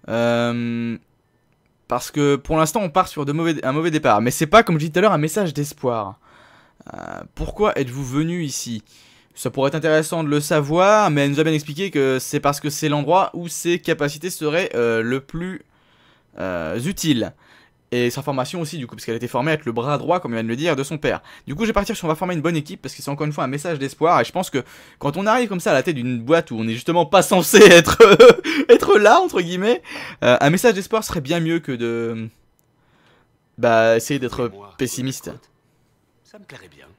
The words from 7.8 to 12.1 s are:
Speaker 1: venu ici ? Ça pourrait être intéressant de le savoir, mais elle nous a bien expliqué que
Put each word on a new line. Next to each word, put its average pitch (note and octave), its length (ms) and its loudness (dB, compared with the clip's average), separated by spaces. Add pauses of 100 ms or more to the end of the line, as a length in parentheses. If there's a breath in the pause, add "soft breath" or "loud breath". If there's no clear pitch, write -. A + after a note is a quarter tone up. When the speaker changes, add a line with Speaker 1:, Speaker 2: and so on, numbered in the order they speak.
Speaker 1:
venu D#3+ 380 -4
ici ? A#2+ 400 -8 (520 soft breath)
Ça - 140 -8
pourrait C3+ 200 -2
être D#3+ 60 -6
intéressant D#3 480 0
de D3 60 -2
le D3 120 0
savoir, F3 680 2
mais D3 160 2
elle C#3+ 60 0
nous C#3+ 80 0
a D#3 40 2
bien D#3+ 100 2
expliqué D3+ 360 -6
que C3 300 0